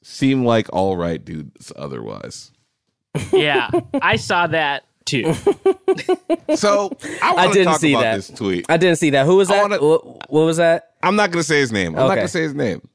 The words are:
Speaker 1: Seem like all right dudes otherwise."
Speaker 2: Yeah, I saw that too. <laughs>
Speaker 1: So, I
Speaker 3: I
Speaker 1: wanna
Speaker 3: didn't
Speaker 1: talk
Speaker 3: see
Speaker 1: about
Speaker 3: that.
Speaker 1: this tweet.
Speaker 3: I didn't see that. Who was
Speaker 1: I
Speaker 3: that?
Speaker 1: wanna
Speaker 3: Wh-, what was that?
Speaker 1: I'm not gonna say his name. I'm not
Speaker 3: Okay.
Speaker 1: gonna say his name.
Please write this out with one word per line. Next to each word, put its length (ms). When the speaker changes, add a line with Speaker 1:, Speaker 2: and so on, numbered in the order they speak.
Speaker 1:
Seem 420
like 280
all 240
right 280
dudes 520
otherwise." 760
Speaker 2:
Yeah, 380
I 140
saw 320
that 360
too. 340
<laughs> 60
Speaker 1:
So, 400
I 80
Speaker 3:
I 40
Speaker 1:
wanna 180
Speaker 3:
didn't 140
Speaker 1:
talk 140
Speaker 3:
see 120
Speaker 1:
about 100
Speaker 3:
that. 140
Speaker 1:
this 120
tweet. 400
Speaker 3:
I 80
didn't 220
see 120
that. 160
Who 100
was 140
Speaker 1:
I 40
Speaker 3:
that? 80
Speaker 1:
wanna 160
Speaker 3:
Wh-, 520
what 140
was 140
that? 320
Speaker 1:
I'm 140
not 140
gonna 140
say 160
his 120
name. 220
I'm 60
not 60
Speaker 3:
Okay. 100
Speaker 1:
gonna 120
say 140
his 120
name. 280